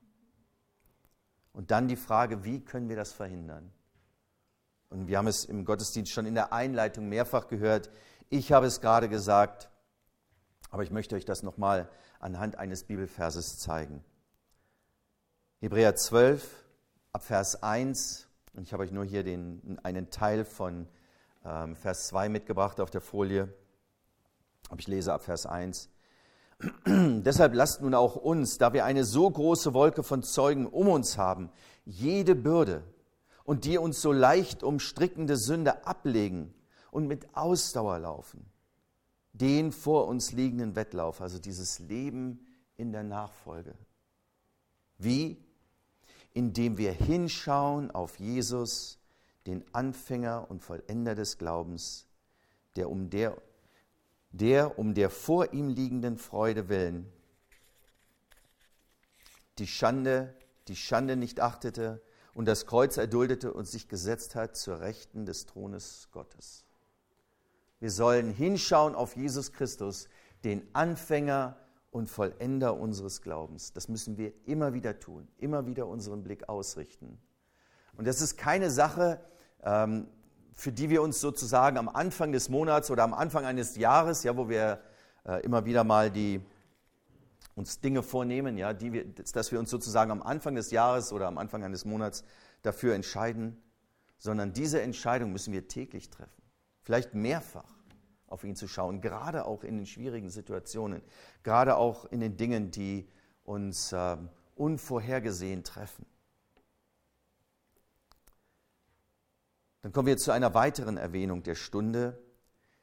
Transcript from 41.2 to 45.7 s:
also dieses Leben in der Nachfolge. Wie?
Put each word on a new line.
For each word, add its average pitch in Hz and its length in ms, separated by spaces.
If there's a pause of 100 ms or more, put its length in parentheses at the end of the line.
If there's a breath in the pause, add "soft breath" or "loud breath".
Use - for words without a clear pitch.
also 90 180
dieses 92 400
Leben 123 680 (300 loud breath)
in 117 160
der 107 100
Nachfolge. 101 720 (1200)
Wie? 131 440 (920 soft breath)